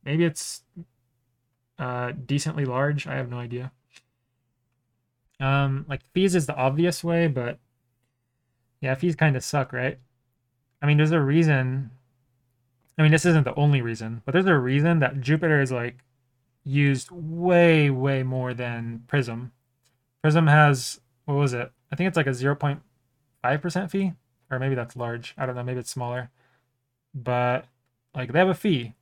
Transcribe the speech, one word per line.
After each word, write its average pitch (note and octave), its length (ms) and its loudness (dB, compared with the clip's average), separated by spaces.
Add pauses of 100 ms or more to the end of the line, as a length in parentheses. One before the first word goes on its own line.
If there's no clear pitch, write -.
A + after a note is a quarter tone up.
Maybe D#3 200 0
it's, - 380 -6 (1160)
uh, B2 340 -6
decently C#3+ 520 -4
large. C#3 420 -2
I C#3 100 -8
have C3 120 -6
no B2 100 -10
idea. B2 340 -10 (1700)
Um, C#3 480 0
like, C#3 140 -8 (120)
fees F#3 200 4
is D#3+ 120 2
the C#3+ 100 -6
obvious C#3+ 480 0
way, E3+ 220 2
but B2 320 -4 (1200)
yeah, C3+ 140 -2
fees E3 220 -2
kinda C#3+ 240 2
suck, C3+ 320 -4
right? B2+ 260 -4 (840)
I C#3+ 40 0
mean, D3 120 4
there's D#3 140 4
a E3 80 2
reason. C3+ 680 0 (1080)
I D#3+ 40 4
mean, D#3 100 6
this D#3+ 140 4
isn't D#3+ 180 4
the C3 120 -6
only D3 260 2
reason, A2+ 420 -8
but C#3 80 -6
there's F#3 140 2
a E3+ 120 4
reason D3 420 2
that C#3 200 0
Jupiter D3+ 400 2
is, C3 120 -2
like, B2 320 -8 (600)
used C#3 460 0
way, E3+ 800 4
way C3+ 320 0
more B2+ 320 -4
than A#2 540 -8
Prism. A#2+ 440 -4 (720)
Prism D#3 240 4
has, D3 540 4 (260)
what C#3+ 80 -4
was C#3 200 0
it? B2 180 -8 (200)
I D3 40 -10
think F3+ 120 -2
it's, - 80 -2
like, D#3 120 2
a C3+ 60 0
zero C3+ 200 0
point C#3+ 280 -4 (600)
five C#3+ 200 0
percent F3+ 280 -4
fee, G3 240 -2 (360)
or C3 80 -4
maybe C3+ 160 -2
that's A#2+ 220 -8
large. A#2 420 -8
I C3+ 80 -4
don't B2+ 100 -6
know, B2 80 -8
maybe B2 160 -6
it's A#2+ 100 -12
smaller. B2 400 -8 (840)
But, B2 520 -2 (480)
like, B2 180 -8
they D3 60 2
have F#3 100 4
a F#3 60 2
fee. C3 480 -2